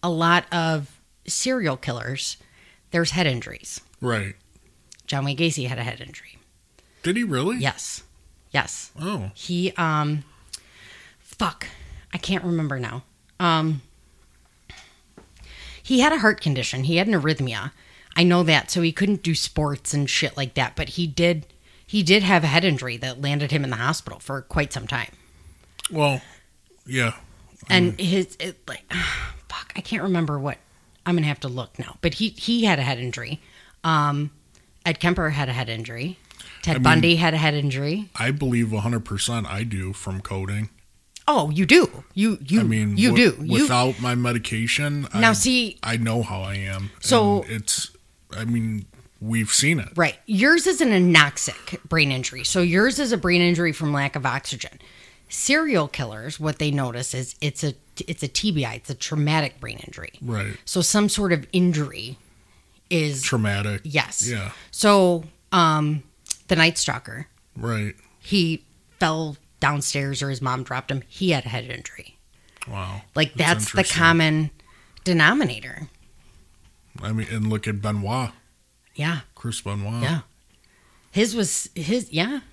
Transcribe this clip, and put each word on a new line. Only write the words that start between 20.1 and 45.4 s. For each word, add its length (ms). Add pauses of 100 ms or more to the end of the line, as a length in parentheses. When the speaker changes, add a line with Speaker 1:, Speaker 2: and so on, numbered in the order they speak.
Speaker 1:
like 180
that. 220
But 140
he 160
did, 400 (400)
he 160
did 200
have 220
a 40
head 160
injury 340
that 240
landed 280
him 140
in 60
the 60
hospital 420
for 240
quite 300
some 140
time. 260 (760)
Speaker 2:
Well, 300 (680)
yeah. 280 (560)
I 60
Speaker 1:
And 200
Speaker 2:
mean 100
Speaker 1:
his, 340
it, 180 (100)
like, 240
<sighs> 560
fuck, 280
I 40
can't 220
remember 360
what, 200 (480)
I'm 80
gonna 120
have 140
to 80
look 300
now. 240
But 120
he, 160
he 340
had 140
a 40
head 160
injury. 420 (440)
Um, 460 (540)
Ed 160
Kemper 300
had 180
a 40
head 160
injury. 500 (440)
Ted 140
Speaker 2:
I 20
mean, 40
Speaker 1:
Bundy 340
had 180
a 40
head 160
injury. 600
Speaker 2:
I 160
believe 400
a 80
hundred 240
percent 420
I 160
do 300
from 280
coding. 500 (600)
Speaker 1:
Oh, 200
you 160
do. 380 (100)
You, 320
you, 140
Speaker 2:
I 20
mean, 340
Speaker 1:
you 140
Speaker 2:
wi-, 260
Speaker 1:
do. 80
You 180
Speaker 2:
without 380
my 140
medication, 1000
Speaker 1:
Now, 160
Speaker 2:
I, 40
Speaker 1:
see 480